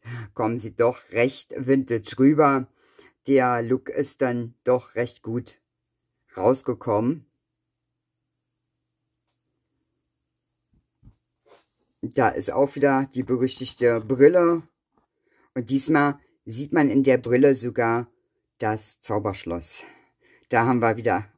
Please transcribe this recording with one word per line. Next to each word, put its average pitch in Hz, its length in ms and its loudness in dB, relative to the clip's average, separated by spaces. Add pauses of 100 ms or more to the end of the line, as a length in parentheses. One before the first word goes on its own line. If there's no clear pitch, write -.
(340)
kommen 117 240 -4
sie 107 160 -14
doch 120 360 -2
recht 123 460 -2
vintage 127 600 -2
rüber. 139 500 4 (580)
Der 123 360 2
Look 123 260 -4
ist - 340 -6
dann 120 320 -4 (100)
doch 123 300 -2
recht 120 280 -6
gut 120 380 -10 (760)
rausgekommen. 120 880 0 (4000)
Da 120 260 0
ist - 220 -6
auch 139 260 -2
wieder 135 380 0
die 127 80 -4
berüchtigte 123 800 -2
Brille. 160 600 4 (920)
Und 123 160 -6
diesmal 143 500 0 (240)
sieht 117 280 -12
man 143 180 2
in 131 120 2
der 131 160 4
Brille 127 360 4
sogar 117 540 -4 (500)
das 110 420 -6
Zauberschloss. 95 840 -6 (640)
Da 117 180 2
haben 127 140 0
wir 113 160 0
wieder 107 420 -2